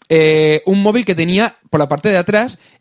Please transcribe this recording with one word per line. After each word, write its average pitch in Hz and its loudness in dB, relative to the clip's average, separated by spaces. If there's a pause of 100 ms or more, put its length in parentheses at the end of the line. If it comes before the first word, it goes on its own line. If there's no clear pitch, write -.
eh, 156 2
un 196 0
móvil 214 0
que 190 0
tenía 180 -2 (140)
por 151 -4
la 143 -2
parte 151 -2
de 190 2
atrás, 214 -2 (220)